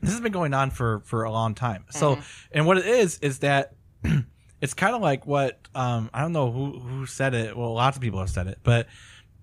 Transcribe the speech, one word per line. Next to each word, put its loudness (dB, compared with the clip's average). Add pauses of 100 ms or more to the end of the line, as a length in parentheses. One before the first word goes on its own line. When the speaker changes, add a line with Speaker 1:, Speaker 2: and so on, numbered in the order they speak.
Speaker 1:
This 0
has -4
been -2
going 0
on 2
for, -2
for -2
a -4
long 0
time. -4
So, 2
Speaker 2:
Mm-hmm. -6 (300)
Speaker 1:
and 2
what 6
it 0
is, 4
is -2
that 2 (420)
<clears throat> -8
it's -2
kinda 0
like 0
what, -2
um, -2
I -2
don't -2
know 0
who, -6
who -10
said -2
it. -2
Well, -4
lots 2
of -10
people -2
have -2
said -2
it, -8
but 4 (560)